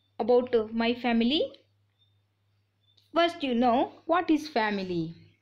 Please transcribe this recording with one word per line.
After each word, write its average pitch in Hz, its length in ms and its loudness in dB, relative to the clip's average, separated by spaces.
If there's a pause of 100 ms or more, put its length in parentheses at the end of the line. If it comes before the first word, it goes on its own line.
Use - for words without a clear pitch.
(200)
about, 247 360 2
uh, 220 160 0
my 233 220 0
family? 240 580 0 (1600)
First, 339 300 0
you 254 120 -2
know 247 500 0
what 339 240 0
is 302 180 2
family. 185 680 -4 (260)